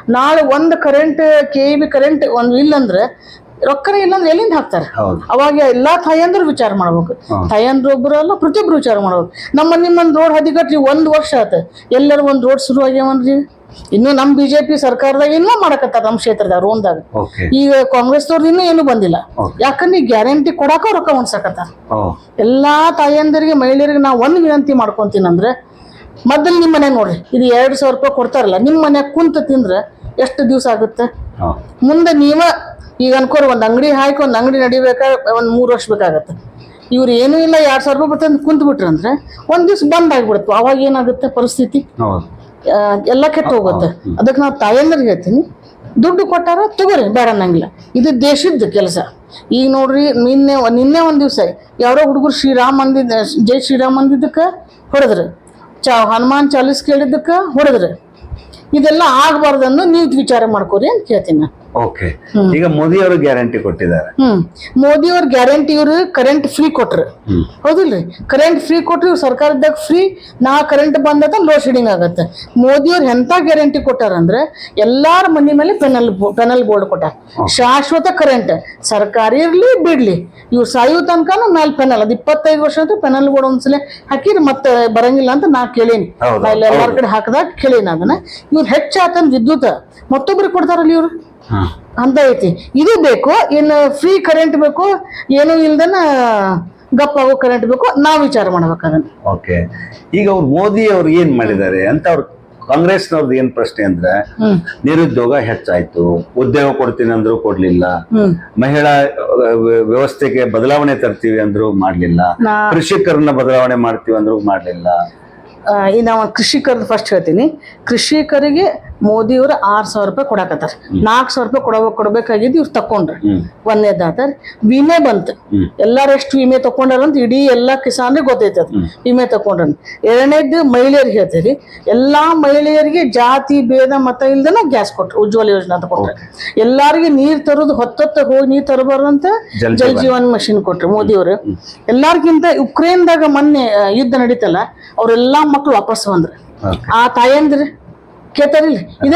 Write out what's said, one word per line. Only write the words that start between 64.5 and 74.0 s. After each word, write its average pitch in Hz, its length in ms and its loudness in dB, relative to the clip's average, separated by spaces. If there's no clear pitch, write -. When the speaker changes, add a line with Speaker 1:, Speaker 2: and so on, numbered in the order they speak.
Speaker 1:
ಮೋದಿ 294 320 2
ಅವ್ರ 349 160 0
ಗ್ಯಾರಂಟಿ 285 480 2
ಇವ್ರು 311 400 0
ಕರೆಂಟ್ 277 360 0
ಫ್ರೀ 302 220 0
ಕೊಟ್ರು. - 320 -2
Speaker 2:
ಹ್ಮ್. 90 420 -4
Speaker 1:
ಹೌದಿಲ್ರಿ? 285 840 -2
ಕರೆಂಟ್ 302 380 2
ಫ್ರೀ 330 160 0
ಕೊಟ್ರು, 339 260 0
ಇವ್ರು 349 140 2
ಸರ್ಕಾರದಾಗ 294 540 0
ಫ್ರೀ. 370 320 0
ನಾ 277 200 2
ಕರೆಂಟ್ 294 360 0
ಬಂದದ 294 360 2
ಲೋಡ್ 302 180 2
ಶೆಡ್ಡಿಂಗ್ 247 260 0
ಆಗತ್ತೆ. 175 680 -4
ಮೋದಿ 269 340 2
ಅವ್ರು 349 160 2
ಎಂತ 247 340 0
ಗ್ಯಾರಂಟಿ 302 420 0
ಕೊಟ್ಟಾರಂದ್ರೆ 226 960 -2